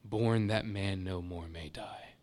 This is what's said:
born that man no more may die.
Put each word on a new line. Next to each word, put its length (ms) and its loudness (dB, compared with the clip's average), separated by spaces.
born 420 4
that 180 2
man 380 -2
no 180 -2
more 280 -6
may 220 -10
die. 400 -12